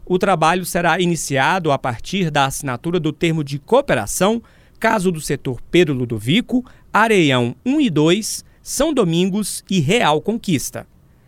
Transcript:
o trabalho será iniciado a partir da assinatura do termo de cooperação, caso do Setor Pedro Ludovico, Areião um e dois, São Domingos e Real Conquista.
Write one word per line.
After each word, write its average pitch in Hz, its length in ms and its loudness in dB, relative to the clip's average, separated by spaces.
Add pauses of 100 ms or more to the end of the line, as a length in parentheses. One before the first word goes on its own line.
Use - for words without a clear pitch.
o 180 140 0
trabalho 180 440 2
será 170 360 0
iniciado 160 720 0
a 135 60 2
partir 156 520 -4
da 147 140 2
assinatura 139 560 -4
do 151 120 -2
termo 165 300 -2
de 139 160 -6
cooperação, 190 840 0 (380)
caso 190 320 0
do 160 100 -6
Setor 135 480 -6
Pedro 170 260 4
Ludovico, 127 720 -2 (280)
Areião 160 640 2 (100)
um 285 140 2
e 247 100 2
dois, 165 540 0 (180)
São 302 320 -2
Domingos 185 760 0
e 190 120 2
Real 156 400 2
Conquista. 156 680 -4 (420)